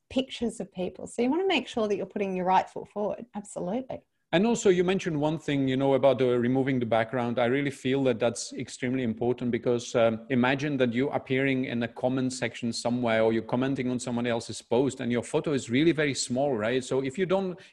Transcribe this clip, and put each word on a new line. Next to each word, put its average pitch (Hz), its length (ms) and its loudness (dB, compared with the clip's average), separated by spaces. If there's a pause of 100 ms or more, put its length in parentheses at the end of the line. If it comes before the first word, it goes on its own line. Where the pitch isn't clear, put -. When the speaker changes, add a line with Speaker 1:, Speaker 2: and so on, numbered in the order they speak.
Speaker 1:
pictures 254 500 -4
of 185 140 -10
people. - 340 -6
So - 140 -4
you 247 80 2
wanna 359 180 0
make 302 200 0
sure 220 200 -2
that 202 100 0
you're 185 80 -6
putting 190 300 -4
your 180 100 -2
right 185 240 2
foot - 200 -12
forward. - 360 -6 (100)
Absolutely. 208 680 -8 (300)
Speaker 2:
And 190 160 4
also 220 240 2
you 180 120 4
mentioned 175 380 0
one 156 160 0
thing, 139 300 0
you 131 100 0
know, 139 160 4
about 131 240 6
the 127 80 2
removing 127 540 2
the 120 80 0
background. 117 500 0
I 123 80 2
really 139 240 0
feel 135 360 0
that 123 120 2
that's 117 360 -2
extremely 131 500 -4
important 120 480 -2
because, 120 420 -2
um, 113 280 4 (100)
imagine 135 460 2
that 123 140 2
you 127 180 0
appearing 131 560 0
in 120 180 -4
a 113 40 0
comment 127 460 -2
section 117 400 -4
somewhere 117 480 2
or 113 100 4
you're 113 120 0
commenting 127 480 -2
on 127 80 -4
someone 120 260 -4
else's 117 340 -4
post 127 420 0
and 120 100 -2
your 120 100 0
photo 151 320 -2
is 120 160 -2
really 147 220 4
very 147 240 0
small, 135 420 -2
right? 120 260 0
So 131 180 -2
if 135 140 -4
you 190 120 0
don't, 185 320 -2 (140)